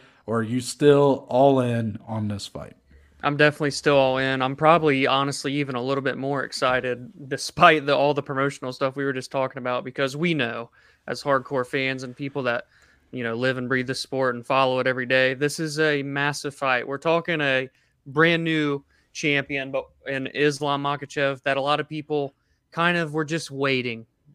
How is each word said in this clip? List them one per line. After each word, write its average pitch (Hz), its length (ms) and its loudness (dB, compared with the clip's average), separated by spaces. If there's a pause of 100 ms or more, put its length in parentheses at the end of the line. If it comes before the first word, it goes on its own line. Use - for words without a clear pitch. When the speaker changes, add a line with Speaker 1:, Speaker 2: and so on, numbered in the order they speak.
(260)
Speaker 1:
or 110 120 0
are 113 60 0
you 120 160 -2
still 143 680 4
all 135 320 6
in 117 460 -2
on 110 220 -4
this 101 180 -8
fight? - 300 -14 (460)
Speaker 2:
I'm 143 140 0
definitely 147 340 4
still 143 260 2
all 131 220 4
in. 131 240 0
I'm 135 140 -2
probably, 151 500 4
honestly, 139 480 0
even 139 200 -4
a 120 80 -4
little 135 200 -2
bit 131 160 -4
more 135 260 -4
excited, 127 840 -2
despite 147 580 4
the, 143 100 2
all 139 180 4
the 139 80 -4
promotional 135 500 -4
stuff 135 220 -2
we 139 100 -4
were 139 80 -2
just 131 180 -8
talking 131 280 -4
about, 123 260 -4
because 135 320 -4
we 170 180 0
know, 117 360 -4 (360)
as 123 160 -6
hardcore 135 440 0
fans 131 360 -4
and 123 140 -14
people 139 260 -8
that, 123 240 -2 (460)
you 127 100 -8
know, 113 120 -4
live 127 240 0
and 123 100 -6
breathe 127 180 -2
the 131 80 -4
sport 131 400 -2
and 120 100 -12
follow 131 360 2
it 123 60 0
every 127 200 -2
day, 131 280 2
this 143 240 -4
is 156 220 -4
a 147 220 0
massive 143 520 -4
fight. 127 320 -2
We're 135 120 -6
talking 165 420 0
a 131 300 0 (360)
brand 165 380 2
new 151 400 0 (280)
champion, 139 600 -2
but 135 140 -4 (200)
in 135 220 -4
Islam 143 540 0
Makhachev, 139 600 -4
that 139 140 0
a 139 40 -2
lot 143 200 0
of 143 80 -6
people 147 460 -4 (360)
kind 175 280 0
of 156 160 -2
were 156 100 0
just 156 260 -6
waiting. 127 560 -2 (280)